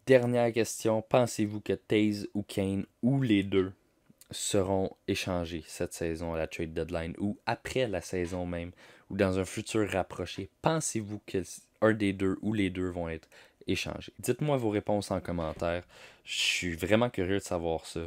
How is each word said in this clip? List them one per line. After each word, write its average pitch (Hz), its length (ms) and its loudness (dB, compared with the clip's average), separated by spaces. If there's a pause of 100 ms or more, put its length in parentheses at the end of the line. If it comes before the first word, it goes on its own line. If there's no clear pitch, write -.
Dernière 120 480 6
question. 110 480 2
Pensez-vous 110 600 2
que 98 120 -2
Taze 107 640 2
ou 104 80 -2
Kane, 98 420 -2 (180)
ou 135 200 4
les 104 200 4
deux, 98 300 2 (580)
seront 95 600 0 (160)
échangés 87 600 -2
cette - 280 -6
saison 82 400 -4
à 82 40 -2
la 80 80 -2
trade 80 280 -6
deadline 82 440 -4
ou 101 280 -2
après 117 420 -2
la 90 140 -4
saison 90 420 -4
même 87 280 -6 (360)
ou 95 80 -8
dans 95 220 2
un 92 60 2
futur 104 440 -2
rapproché ? 95 640 -4 (100)
Pensez-vous 110 680 -2
que 95 160 -2 (380)
un 110 140 6
des 101 180 2
deux 95 300 0
ou 104 100 -2
les 98 160 2
deux 92 220 -4
vont 87 180 -4
être 80 200 -8 (380)
échangés ? - 520 -4
Dites-moi 143 400 0
vos 113 120 0
réponses 104 400 0
en 92 100 0
commentaire. 85 600 -4 (420)
Je - 140 -8
suis - 360 0
vraiment 107 340 4
curieux 98 300 0
de - 40 -6
savoir 82 440 -2
ça. - 200 -8